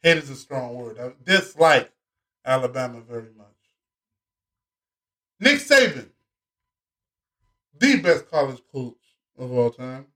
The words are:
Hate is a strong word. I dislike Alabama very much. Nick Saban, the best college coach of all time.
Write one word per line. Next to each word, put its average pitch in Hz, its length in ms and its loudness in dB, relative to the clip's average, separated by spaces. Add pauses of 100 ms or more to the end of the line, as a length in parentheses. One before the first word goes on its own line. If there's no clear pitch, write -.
Hate 165 160 6
is 139 120 -12
a 131 60 -18
strong 123 380 -10
word. 117 240 -16
I 127 140 -12 (120)
dislike 165 640 2 (540)
Alabama 127 560 -4
very 113 360 -14
much. 104 100 -20 (1900)
Nick 277 200 4
Saban, 208 500 2 (1700)
the 247 220 4
best - 300 0
college 139 300 -2 (120)
coach 123 220 -10 (440)
of 127 140 -12
all 120 180 0
time. 131 460 -16